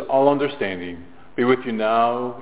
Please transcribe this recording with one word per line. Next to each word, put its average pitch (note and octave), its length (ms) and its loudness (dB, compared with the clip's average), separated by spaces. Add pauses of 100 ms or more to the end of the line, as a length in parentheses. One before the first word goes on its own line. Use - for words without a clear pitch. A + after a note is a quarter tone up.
all C3+ 200 4
understanding F#2+ 760 -2 (320)
be B2 80 0
with B2+ 200 4
you A#2+ 100 -4
now A#2+ 680 0